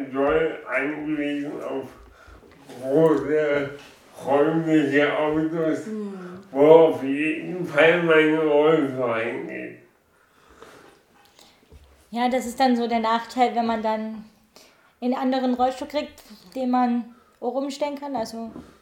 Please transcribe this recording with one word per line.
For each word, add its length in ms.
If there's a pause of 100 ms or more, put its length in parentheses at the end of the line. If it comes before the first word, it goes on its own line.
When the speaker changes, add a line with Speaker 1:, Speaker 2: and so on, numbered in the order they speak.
(140)
Speaker 1:
doll 540
angewiesen 840 (120)
auf 240 (920)
große, 880 (560)
räumliche 920
Autos, 680
Speaker 2:
Hm. 280 (380)
Speaker 1:
wo 160
auf 360
jeden 640
Fall 380
mein 340
Rollstuhl 800
hingeht. 600 (2250)
Speaker 3:
Ja, 180
das 160
ist 140
dann 160
so 120
der 120
Nachteil, 560
wenn 100
man 180
dann 400 (800)
einen 120
anderen 400
Rollstuhl 340
kriegt, 360 (320)
den 160
man 440 (240)
auch 140
umstellen 460
kann, 160
also 360 (300)